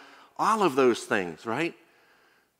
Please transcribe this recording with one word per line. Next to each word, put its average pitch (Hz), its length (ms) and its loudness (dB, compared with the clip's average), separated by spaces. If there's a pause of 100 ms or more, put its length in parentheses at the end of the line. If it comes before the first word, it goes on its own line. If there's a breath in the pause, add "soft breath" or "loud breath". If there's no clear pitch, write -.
(380 loud breath)
all 208 240 0
of 147 120 2
those 127 300 4
things, 90 400 -4
right? 139 300 -6 (840 soft breath)